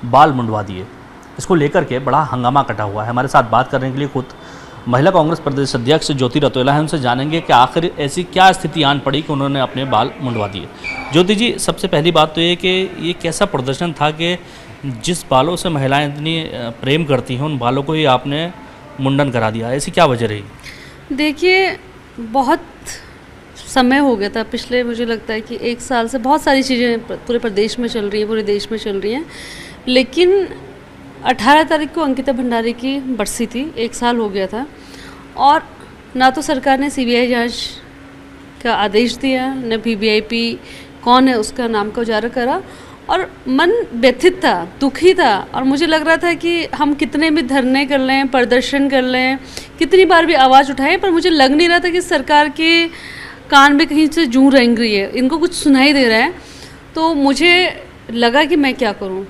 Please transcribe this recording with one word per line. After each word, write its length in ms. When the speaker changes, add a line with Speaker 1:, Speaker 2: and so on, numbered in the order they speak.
Speaker 1:
बाल 260
मुंडवा 320
दिए। 220
इसको 160
लेकर 280
के 160
बड़ा 220
हंगामा 400
इकट्ठा 220
हुआ 200
है। 60
हमारे 180
साथ 160
बात 280
करने 200
के 80
लिए 80
खुद 180
महिला 240
कांग्रेस 280
प्रदेश 360
अध्यक्ष 360
ज्योति 280
रौतेला 340
हैं, 60
उनसे 200
जानेंगे 420
कि 120
आखिर 460
ऐसी 240
क्या 280
स्थिति 320
आन 160
पड़ी 220
कि 120
उन्होंने 260
अपने 260
बाल 260
मुंडवा 260
दिए। 200
ज्योति 220
जी, 240
सबसे 280
पहली 240
बात 240
तो 60
ये 140
कि 440
ये 140
कैसा 320
प्रदर्शन 480
था 180
कि 260
जिस 440
बालों 260
से 140
महिलाएं 440
इतनी, 280
अ, 120
प्रेम 520
करती 300
हैं, 80
उन 140
बालों 260
को 100
ही 120
आपने 460
मुंडन 280
करा 200
दिया, 220
ऐसी 200
क्या 140
वजह 220
रही? 160
Speaker 2:
देखिए, 640
बहुत 420
समय 240
हो 180
गया 140
था, 140
पिछले 400
मुझे 220
लगता 280
है 80
कि 200
एक 200
साल 260
से 100
बहुत 240
सारी 220
चीज़ें 360
प-, 120
पूरे 280
प्रदेश 400
में 100
चल 160
रही 160
हैं, 80
पूरे 140
देश 280
में 80
चल 160
रही 180
हैं, 120
लेकिन 640
अठारह 380
तारीख 300
को 80
अंकिता 300
भंडारी 420
की 260
बरसी 460
थी, 320
एक 160
साल 240
हो 120
गया 180
था, 200
और 260
ना 140
तो 120
सरकार 380
ने 100
सीबीआई 380
जांच 420
का 120
आदेश 400
दिया, 380
न 300
पीबीआईपी 760
कौन 240
है 100
उसका 300
नाम 240
का 100
उजागर 280
करा, 320
और 220
मन 460
व्यथित 520
था, 340
दुखी 340
था, 420
और 80
मुझे 220
लग 220
रहा 100
था 160
कि 320
हम 280
कितने 380
भी 100
धरने 440
कर 140
लें, 280
प्रदर्शन 600
कर 120
लें, 380
कितनी 260
बार 200
भी 80
आवाज़ 380
उठाएं, 280
पर 100
मुझे 200
लग 220
नहीं 180
रहा 100
था 100
कि 120
सरकार 480
के 380
कान 260
में 120
कहीं 200
से 180
जूं 260
रेंग 280
रही 160
है, 160
इनको 260
कुछ 160
सुनाई 400
दे 140
रहा 100
है। 160
तो 180
मुझे 720
लगा 320
कि 120
मैं 180
क्या 180
करूं। 380